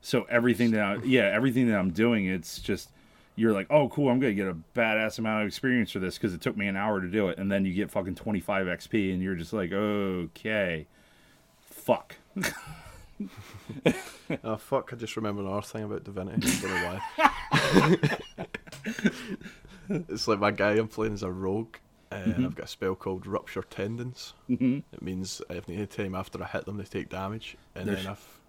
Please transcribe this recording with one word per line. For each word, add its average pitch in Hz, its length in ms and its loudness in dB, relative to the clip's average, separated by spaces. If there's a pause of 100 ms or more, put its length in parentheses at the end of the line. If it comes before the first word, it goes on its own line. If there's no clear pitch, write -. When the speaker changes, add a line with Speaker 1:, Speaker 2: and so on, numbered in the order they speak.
Speaker 1:
So 117 240 0
everything 117 480 4
that 107 120 4
I, 101 100 2 (100)
yeah, 127 180 6 (100)
everything 123 360 4
that 107 100 4
I'm 92 140 2
doing, 107 340 4
it's 92 320 -4
just, - 320 -4 (460)
you're 110 160 6
like, 98 180 2
"Oh, 143 180 8
cool, 139 220 2
I'm 123 100 4
gonna 127 140 2
get 98 140 0
a 87 80 -4 (180)
badass 110 440 2
amount 110 240 0
of 104 60 0
experience 123 440 2
for 101 60 -2
this 92 200 -2
'cause 98 160 0
it 82 80 -8
took 120 160 -2
me 101 80 -2
an 98 100 -2
hour 101 240 0
to 92 80 -4
do 101 200 2
it," 87 100 -2
and 98 120 -2
then 98 140 2
you 95 80 0
get 95 180 0
fucking 92 260 -2
twenty-five 98 520 -2
X 87 180 -4
P, 98 260 2
and 92 100 0
you're 95 120 0
just 82 200 -6
like, 92 180 0
"Okay, 98 1120 0 (760)
fuck." - 560 -2 (200)
<laughs> 190 80 -4 (2000)
Speaker 2:
Oh, 110 140 -2
fuck, - 360 -4
I 123 40 -12
just 117 200 -8
remembered 104 280 -4
another 98 180 -4
thing 107 220 -8
about 104 200 -6
Divinity. 98 440 -2
I - 120 0
don't 95 100 -4
know - 300 -4 (160)
why. - 1400 4
<laughs> - 40 -10 (1500)
It's - 180 -4
like 107 120 4
my 104 120 4
guy 104 220 2
I'm 110 160 4
playing 107 240 -2
is 101 100 -6
a 95 80 -4
rogue, 95 460 -2 (340)
uh, - 60 -8
and 98 180 0
Speaker 1:
Mm-hmm. 127 120 2
Speaker 2:
I've - 80 -4
got - 100 -10
a - 40 -14
spell 95 260 -2
called 95 320 -6
Rupture 98 420 -4
Tendons. 117 640 -8 (160)
Speaker 1:
Mm-hmm. 127 300 2 (140)
Speaker 2:
It - 100 -14
means 92 480 -6
any 90 360 -6
time 98 280 -6
after 92 280 -6
I 87 40 -8
hit 85 180 -6
them, 101 140 -8
they 95 60 -8
take - 260 -6
damage. 98 480 -8 (160)
And 92 140 -6
Speaker 1:
There's 95 160 -2
Speaker 2:
then 95 80 -8
I've - 360 -18